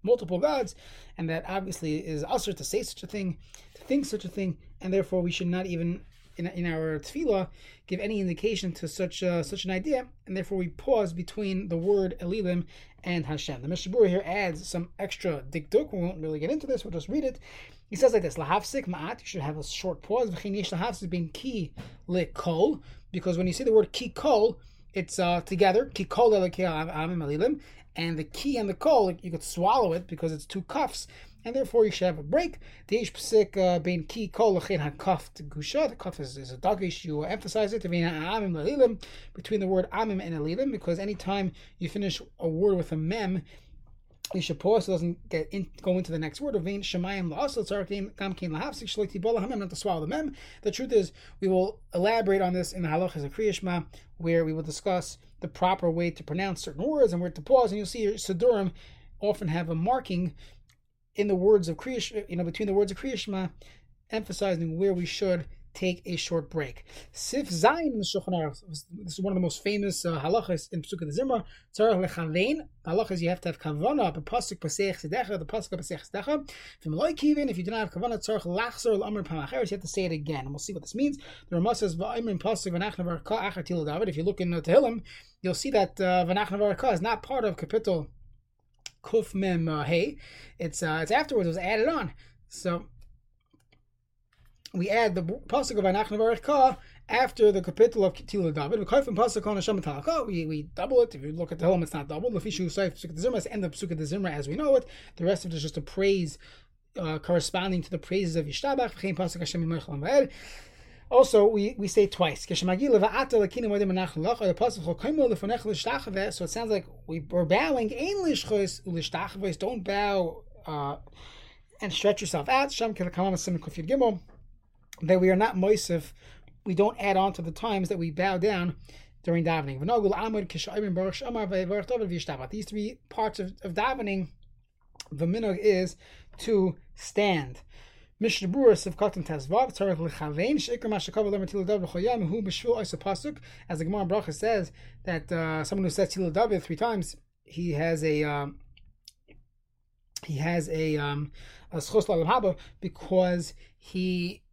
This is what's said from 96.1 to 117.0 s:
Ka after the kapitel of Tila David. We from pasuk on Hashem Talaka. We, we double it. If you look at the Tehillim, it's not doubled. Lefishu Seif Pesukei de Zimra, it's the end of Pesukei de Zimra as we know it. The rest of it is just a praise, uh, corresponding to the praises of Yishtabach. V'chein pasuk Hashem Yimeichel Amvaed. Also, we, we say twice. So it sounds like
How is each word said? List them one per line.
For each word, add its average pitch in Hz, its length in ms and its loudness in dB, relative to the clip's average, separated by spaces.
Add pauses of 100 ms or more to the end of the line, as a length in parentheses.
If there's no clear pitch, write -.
Ka 269 340 6 (320)
after 220 440 6
the 185 100 0
kapitel 226 420 4
of 185 100 4
Tila 175 380 -2
David. 156 280 0
We 190 40 -2
from 254 320 4
pasuk 220 300 2
on 208 80 0
Hashem 196 260 0
Talaka. 254 460 -2
We, 175 180 -2
we 156 200 -4 (100)
double 247 280 4
it. 185 120 2
If 135 80 -12
you 151 100 -8
look 170 200 -4
at 160 80 -6
the 160 60 2
Tehillim, 170 160 6
it's 156 120 -6
not 143 140 -6
doubled. 196 260 -4
Lefishu 185 320 -2
Seif 185 280 -2
Pesukei 160 200 -14
de 160 60 -8
Zimra, 240 160 0
it's 180 80 -2
the - 80 -10
end 202 120 -4
of 165 60 -4
Pesukei 165 260 -6
de 156 60 -6
Zimra 175 300 -4
as 143 160 -6
we 160 80 -4
know 285 200 4
it. 254 80 4 (320)
The 165 80 -4
rest 185 200 2
of 170 80 -6
it 165 40 -4
is 147 60 -4
just 156 160 -6
a - 20 -4
praise, 190 560 0 (640)
uh, 156 220 -4
corresponding 180 640 0
to - 80 -10
the 170 80 -6
praises 180 360 -2
of 156 120 0
Yishtabach. 254 480 0
V'chein 190 200 -4
pasuk 175 240 -2
Hashem 170 260 -2
Yimeichel 156 360 -4
Amvaed. 262 300 4 (760)
Also, 240 380 8
we, 214 320 2
we 202 80 -2
say 202 220 6
twice. 160 380 0
So 180 60 -4
it 165 40 0
sounds 180 140 2 (4000)
like 202 160 0 (200)